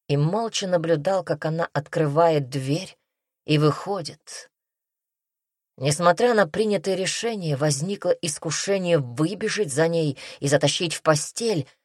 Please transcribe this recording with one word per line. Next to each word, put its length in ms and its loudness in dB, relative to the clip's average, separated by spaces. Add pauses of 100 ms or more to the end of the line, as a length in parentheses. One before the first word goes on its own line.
и 100 2
молча 500 0
наблюдал, 560 2
как 220 -4
она 260 -2
открывает 800 2
дверь 480 -4 (480)
и 140 2
выходит. 920 -4 (1300)
Несмотря 580 2
на 120 4
принятое 480 0
решение, 600 -4
возникло 540 -2
искушение 920 0
выбежать 760 -2
за 140 2
ней 300 0 (220)
и 80 -2
затащить 460 2
в 80 -8
постель, 680 0 (160)